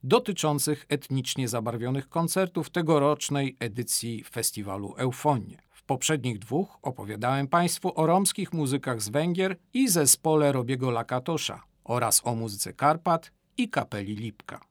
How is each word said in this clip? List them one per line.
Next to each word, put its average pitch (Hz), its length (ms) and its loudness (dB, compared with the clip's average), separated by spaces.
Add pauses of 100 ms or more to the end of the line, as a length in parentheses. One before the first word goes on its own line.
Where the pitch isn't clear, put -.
dotyczących 151 840 2
etnicznie 131 580 -2
zabarwionych 117 640 -2
koncertów 170 600 0
tegorocznej 143 920 2
edycji 117 640 -4
festiwalu 101 760 -6
Eufonie. 127 640 -2 (100)
W - 120 -20
poprzednich 127 560 -2
dwóch - 420 -4
opowiadałem 123 680 -2
Państwu 170 480 2
o 160 100 2
romskich 185 480 2
muzykach 135 480 -2
z 101 80 -4
Węgier 175 480 0 (160)
i 262 160 4
zespole 151 640 4
Robiego 131 400 0
Lakatosza 127 720 -4 (200)
oraz 117 400 2
o 120 120 0
muzyce 104 380 -6
Karpat 165 580 2 (260)
i 240 120 0
kapeli 107 460 -4
Lipka. - 560 -12